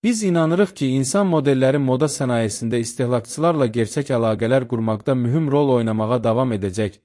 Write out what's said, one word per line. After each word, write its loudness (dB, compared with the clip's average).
Biz 0
inanırıq 2
ki, -4
insan 0
modelləri 2
moda 0
sənayesində -2
istehlakçılarla -2
gerçək -2
əlaqələr 0
qurmaqda -2
mühüm 0
rol 2
oynamağa 0
davam 2
edəcək. -2